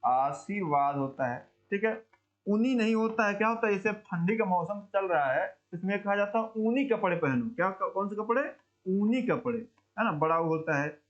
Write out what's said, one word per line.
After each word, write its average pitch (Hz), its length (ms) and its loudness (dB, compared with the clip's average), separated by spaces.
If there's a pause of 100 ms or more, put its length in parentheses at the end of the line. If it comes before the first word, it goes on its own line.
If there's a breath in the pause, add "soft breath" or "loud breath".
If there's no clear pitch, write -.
आशीर्वाद 143 920 0
होता 139 320 -2
है, 123 120 -4 (320)
ठीक 202 120 -2
है। 220 180 0 (460)
ऊनी 220 280 2
नहीं 226 200 2
होता 220 320 2
है, 202 60 0
क्या 208 140 0
होता 226 200 0
है? 208 60 4
जैसे 202 200 0
ठंडी 190 440 -2
का 220 80 2
मौसम 185 340 -2 (140)
चल 196 140 0
रहा 147 240 2
है, 147 140 2 (280)
इसमें 190 300 -2
कहा 202 120 0
जाता 202 240 0
है 220 260 -2
ऊनी 254 200 2
कपड़े 196 300 2
पहनो। 131 400 0
क्या, 175 140 2
कौन 196 400 -2
से 208 60 -8
कपड़े? 220 260 0 (440)
ऊनी 208 360 2
कपड़े, 127 360 0
है - 480 -6
ना, 214 80 2
बड़ा 156 260 2
वो 165 80 0
होता 156 340 0
है। 151 160 -4 (120)